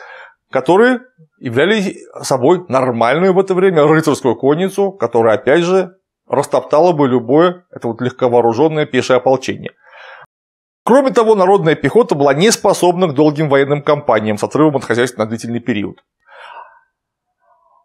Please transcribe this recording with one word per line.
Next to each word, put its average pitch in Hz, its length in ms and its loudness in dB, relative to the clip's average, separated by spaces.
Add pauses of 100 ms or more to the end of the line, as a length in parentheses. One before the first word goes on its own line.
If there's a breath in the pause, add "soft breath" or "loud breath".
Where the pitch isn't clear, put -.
(500 loud breath)
которые 226 500 2 (380)
являлись 175 580 -2 (260)
собой 156 460 0
нормальную 127 640 0
в 175 60 0
это 190 160 0
время 175 320 2
рыцарскую 151 500 0
конницу, 185 560 -2
которая, 117 440 0
опять 143 260 2
же, 180 320 -2 (320)
растоптала 147 640 0
бы 147 160 0
любое 139 600 0
это - 180 -10
вот 113 140 -8
легковооружённое 123 840 0
пешее 127 320 -2
ополчение. 131 560 -2 (1120 loud breath)
Кроме 269 260 2
того, 220 240 2
народная 185 400 2
пехота 190 400 0
была 143 200 2
не 185 160 2
способна 180 580 0
к 139 60 -6
долгим 151 340 0
военным 139 340 0
кампаниям 110 560 -2
с - 40 -8
отрывом 139 340 0
от 120 80 -6
хозяйства 117 380 -2
на 110 40 -4
длительный 117 340 -8
период. 101 380 -6 (1900 loud breath)